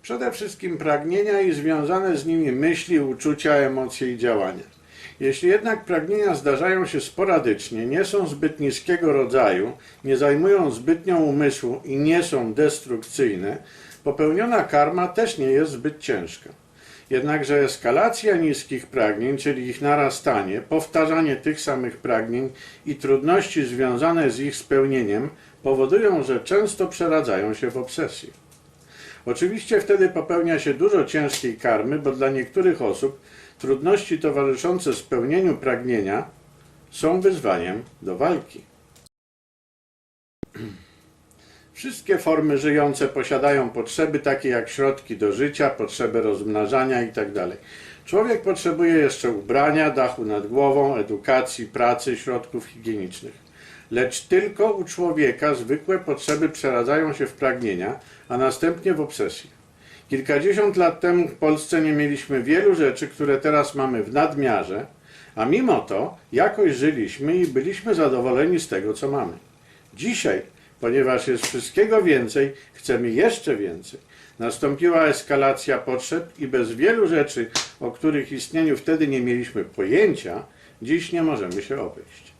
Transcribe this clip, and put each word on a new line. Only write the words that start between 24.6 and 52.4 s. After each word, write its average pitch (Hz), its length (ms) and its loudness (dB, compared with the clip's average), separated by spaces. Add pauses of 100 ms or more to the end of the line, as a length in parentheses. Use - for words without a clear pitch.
powodują, 147 600 2
że 123 180 -2
często 202 460 0
przeradzają 123 680 0
się 120 160 -4
w 123 60 -10
obsesję. 131 540 -8 (960)
Oczywiście 196 540 0
wtedy 190 280 4
popełnia 170 500 0
się 143 160 0
dużo 175 300 4
ciężkiej 135 520 -2
karmy, 120 420 0
bo 143 140 0
dla 135 160 0
niektórych 139 540 0
osób 127 380 -2 (380)
trudności 156 600 0
towarzyszące 143 760 0
spełnieniu 143 600 0
pragnienia 120 760 -2 (600)
są 175 300 0
wyzwaniem 110 640 0 (200)
do 92 140 -6
walki. 156 440 -2 (1900)
<clears throat> 107 60 -18 (1120)
Wszystkie 196 460 -4
formy 151 400 2
żyjące 143 500 2
posiadają 135 600 2
potrzeby 151 480 -2
takie 139 300 0
jak 117 200 0
środki 139 480 -2
do 101 160 2
życia, 143 380 0
potrzeby 110 500 -2
rozmnażania 107 840 0
itd. 101 460 -4 (560)
Człowiek 220 380 0
potrzebuje 170 520 2
jeszcze 135 360 2
ubrania, 143 600 2
dachu 123 340 -2
nad 104 220 -4
głową, 139 500 2
edukacji, 113 680 -2
pracy, 123 500 0
środków 120 500 -8